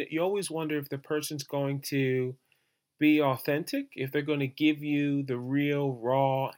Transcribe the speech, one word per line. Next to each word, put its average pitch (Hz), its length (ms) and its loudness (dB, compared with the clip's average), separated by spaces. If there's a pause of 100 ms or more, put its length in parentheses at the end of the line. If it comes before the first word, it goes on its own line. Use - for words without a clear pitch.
you 160 120 -2
always 196 280 0
wonder 156 280 -2
if 143 120 -6
the 139 80 -6
person's 151 460 -6
going 139 440 -2
to 131 480 0 (640)
be 151 240 6
authentic, 147 720 0
if 135 180 -6
they're 147 100 0
gonna 143 260 -2
give 151 360 0
you 143 400 0
the 131 140 -4
real, 143 540 0
raw 135 680 2